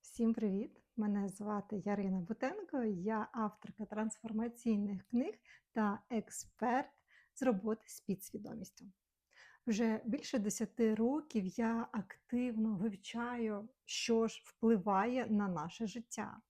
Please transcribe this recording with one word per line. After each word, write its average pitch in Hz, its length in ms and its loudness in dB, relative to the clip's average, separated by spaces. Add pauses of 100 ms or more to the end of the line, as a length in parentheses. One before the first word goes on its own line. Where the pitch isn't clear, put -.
(140)
Всім 226 200 4
привіт! 220 480 0 (160)
Мене 202 320 0
звати 208 560 -4
Ярина 196 340 0
Бутенко, 262 640 -4
я 208 480 0
авторка 214 540 -4
трансформаційних 214 1200 -2
книг 277 240 2 (380)
та 214 280 2 (100)
експерт 247 800 -2 (440)
з - 80 -8
роботи 220 460 2
з - 140 -14
підсвідомістю. - 840 -8 (840)
Вже 220 380 2
більше 240 340 -2
десяти 214 560 0
років 233 500 0
я 226 460 -2
активно 226 840 -2
вивчаю, 226 960 -4 (160)
що 226 420 2
ж - 180 -6
впливає 226 840 4
на 208 180 4
наше 175 400 -2
життя. - 640 -8